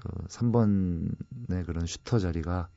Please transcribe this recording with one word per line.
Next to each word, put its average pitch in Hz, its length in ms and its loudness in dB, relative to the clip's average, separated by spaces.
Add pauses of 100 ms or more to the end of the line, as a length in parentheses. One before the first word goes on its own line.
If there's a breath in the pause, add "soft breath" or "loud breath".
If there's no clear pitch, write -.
그 - 80 -8 (200)
삼 120 240 0
번의 95 1120 2
그런 82 200 -2
슈터 - 340 -2
자리가 87 580 -2